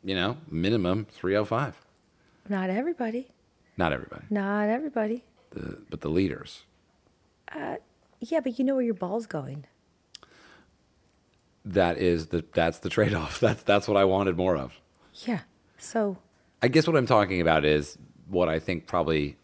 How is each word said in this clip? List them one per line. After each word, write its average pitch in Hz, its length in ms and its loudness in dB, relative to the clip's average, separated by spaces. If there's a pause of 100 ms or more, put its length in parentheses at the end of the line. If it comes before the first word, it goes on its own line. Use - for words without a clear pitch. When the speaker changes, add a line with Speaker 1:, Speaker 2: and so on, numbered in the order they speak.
Speaker 1:
you 95 100 -2
know, 98 220 0 (120)
minimum 95 640 0
three 92 240 -2
oh 104 100 2
five. 113 300 -2 (760)
Speaker 2:
Not 190 220 -2
everybody. 240 640 -4 (440)
Speaker 1:
Not 82 160 2
everybody. - 380 -10
Speaker 2:
Not 208 380 -2
everybody. 240 560 -4 (260)
Speaker 1:
The, - 280 -12 (100)
but - 140 -10
the 76 60 -4
leaders. 82 560 -2 (840)
Speaker 2:
Uh, - 260 -8 (440)
yeah, 302 200 -2
but 240 180 -4
you 262 60 2
know 269 100 2
where 254 100 0
your 226 100 0
ball's 196 320 -4
going. 139 380 -8 (2000)
Speaker 1:
That 87 320 2
is 85 300 2
the, 82 260 -2
that's 85 280 0
the - 80 -6
trade-off. 85 520 0
<laughs> - 0 -
That's, 113 220 2
that's 101 260 2
what 104 80 2
I 98 80 6
wanted 95 320 2
more 90 200 0
of. 64 160 -6 (520)
Speaker 2:
Yeah. 226 160 -4 (380)
So 202 400 -4 (420)
Speaker 1:
I 120 80 2
guess 151 180 4
what 165 100 2
I'm 127 100 4
talking 98 340 4
about 80 240 4
is 76 320 2 (320)
what 90 200 2
I 80 100 0
think 82 280 -6
probably 76 580 0